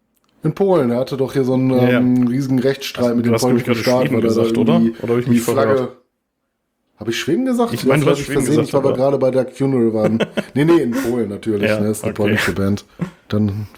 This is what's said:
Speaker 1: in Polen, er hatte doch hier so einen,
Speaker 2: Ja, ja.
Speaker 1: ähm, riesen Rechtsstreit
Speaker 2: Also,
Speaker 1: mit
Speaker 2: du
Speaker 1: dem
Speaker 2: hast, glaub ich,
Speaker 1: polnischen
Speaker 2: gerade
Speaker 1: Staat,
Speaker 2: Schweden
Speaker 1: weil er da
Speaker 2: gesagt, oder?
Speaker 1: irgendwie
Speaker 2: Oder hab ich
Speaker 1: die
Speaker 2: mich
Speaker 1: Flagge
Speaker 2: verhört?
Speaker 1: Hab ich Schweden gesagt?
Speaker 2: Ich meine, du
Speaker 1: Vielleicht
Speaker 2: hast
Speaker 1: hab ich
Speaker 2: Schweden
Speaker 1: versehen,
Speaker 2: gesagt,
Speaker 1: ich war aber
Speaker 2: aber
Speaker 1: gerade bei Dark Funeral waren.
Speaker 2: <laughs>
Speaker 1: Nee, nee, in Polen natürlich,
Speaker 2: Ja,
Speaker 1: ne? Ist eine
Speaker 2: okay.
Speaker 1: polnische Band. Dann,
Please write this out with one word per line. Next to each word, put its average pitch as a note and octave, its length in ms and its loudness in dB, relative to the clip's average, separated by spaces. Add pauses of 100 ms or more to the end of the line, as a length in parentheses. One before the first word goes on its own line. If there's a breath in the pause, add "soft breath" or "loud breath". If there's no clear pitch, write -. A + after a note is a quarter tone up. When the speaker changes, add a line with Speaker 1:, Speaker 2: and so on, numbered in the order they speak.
(440)
Speaker 1:
in D#3 120 -2
Polen, F3+ 360 2
er A#2 80 0
hatte C3 180 -4
doch B2+ 160 -2
hier C#3 100 2
so B2+ 100 0
einen, C3 180 2
Speaker 2:
Ja, B2 180 4
ja. B2 100 2
Speaker 1:
ähm, B2 280 2
riesen C3 320 -2
Rechtsstreit B2+ 460 -2
Speaker 2:
Also, A#2+ 120 2
Speaker 1:
mit A#2 80 0
Speaker 2:
du A#2+ 40 0
Speaker 1:
dem A#2 60 2
Speaker 2:
hast, A#2 60 0
glaub B2 160 2
ich, A#2 80 -2
Speaker 1:
polnischen A#2 180 0
Speaker 2:
gerade - 0 -
Speaker 1:
Staat, B2+ 240 2
Speaker 2:
Schweden C3 80 -2
Speaker 1:
weil A2+ 80 0
er A2+ 100 2
da A2+ 80 0
Speaker 2:
gesagt, A#2 160 0
oder? A#2 160 2
Speaker 1:
irgendwie A2+ 300 2
Speaker 2:
Oder A#2 100 -2
hab A#2+ 60 2
ich A#2+ 60 -2
Speaker 1:
die A#2+ 60 0
Speaker 2:
mich A#2 100 4
Speaker 1:
Flagge C3+ 340 0
Speaker 2:
verhört? B2+ 220 -4 (1000)
Speaker 1:
Hab G2+ 120 -14
ich A#2 100 -4
Schweden A#3 260 -2
gesagt? A#3+ 280 -2
Speaker 2:
Ich - 120 -4
meine, - 180 2
du - 20 0
Speaker 1:
Vielleicht - 20 0
Speaker 2:
hast D#3 100 2
Speaker 1:
hab - 20 -6
ich C#3 60 -8
Speaker 2:
Schweden C#3 160 -4
Speaker 1:
versehen, B2+ 140 -2
Speaker 2:
gesagt, - 140 2
Speaker 1:
ich - 40 -4
war C#3+ 60 0
aber C3+ 100 0
Speaker 2:
aber B2 80 -2
Speaker 1:
gerade C3+ 220 0
bei B2+ 120 0
Dark B2+ 240 -2
Funeral B2+ 380 0
waren. A2 260 0 (180)
Speaker 2:
<laughs> - 180 -8
Speaker 1:
Nee, C#3 100 2
nee, E3+ 160 6
in B2 100 -2
Polen A#2+ 380 -2
natürlich, G#2 400 -2
Speaker 2:
Ja, G#2+ 100 0
Speaker 1:
ne? G#2+ 100 0
Ist G#2+ 140 -4
eine A2+ 100 -4
Speaker 2:
okay. G#2 100 -2
Speaker 1:
polnische G#2 300 0
Band. G2 320 -2 (420 loud breath)
Dann, G#2 400 -2 (100)